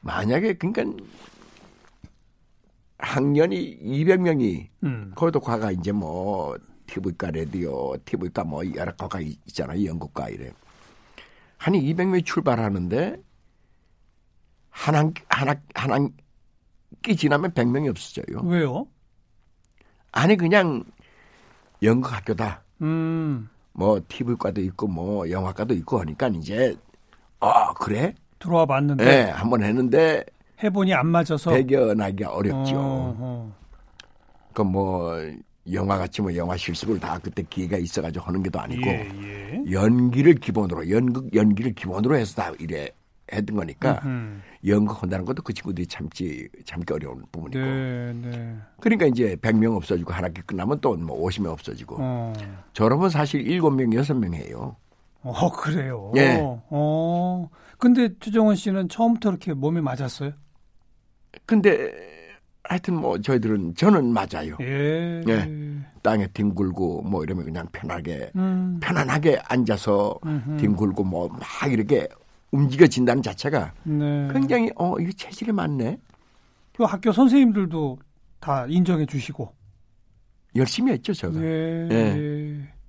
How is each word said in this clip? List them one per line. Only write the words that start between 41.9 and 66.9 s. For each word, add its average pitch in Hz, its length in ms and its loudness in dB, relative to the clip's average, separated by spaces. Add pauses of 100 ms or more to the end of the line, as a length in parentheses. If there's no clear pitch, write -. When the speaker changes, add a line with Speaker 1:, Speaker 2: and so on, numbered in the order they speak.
Speaker 1:
해서 113 260 -2
다 85 180 -6
이래 78 280 -8 (440)
했던 104 240 -4
거니까 95 480 -2
Speaker 2:
음흠. 113 360 -6 (260)
Speaker 1:
연극 104 360 2
한다는 92 220 -4
것도 135 180 -6
그 110 120 -6
친구들이 87 320 -6
참지, 76 600 -10 (200)
참기 87 260 -8
어려운 69 400 -8
부분이고. 82 320 -8
Speaker 2:
네, 127 480 -6
네. 120 440 -10 (220)
Speaker 1:
그러니까 208 280 4
이제 117 340 2
백 113 160 2
명 113 180 4
없어지고 87 380 -2
한 90 120 -4
학기 85 180 -6
끝나면 107 400 -4
또 127 140 2
뭐 80 260 -6
오십 95 200 -2
명 85 100 -2
없어지고. - 460 -12
Speaker 2:
어. 123 340 -4 (420)
Speaker 1:
졸업은 139 340 4
사실 147 320 0
일곱 160 300 4
명, 131 240 2
여섯 143 200 2
명 98 200 0
해요. 71 420 -10 (460)
Speaker 2:
어, 131 280 0
그래요? 131 680 -4
Speaker 1:
예. 135 220 6 (300)
Speaker 2:
어. 165 800 0 (300)
근데 247 320 6 (100)
최정원 214 360 4
씨는 190 340 -2
처음부터 226 400 2
이렇게 175 240 -4
몸에 151 260 0
맞았어요? 135 520 -4 (1120)
Speaker 1:
근데 202 440 4 (720)
하여튼 180 340 -2
뭐 123 240 0
저희들은, 107 540 0
저는 165 380 6
맞아요. 78 480 -4
Speaker 2:
예. 156 680 -2
Speaker 1:
예. 147 540 -2 (200)
땅에 107 260 2
뒹굴고 92 720 -2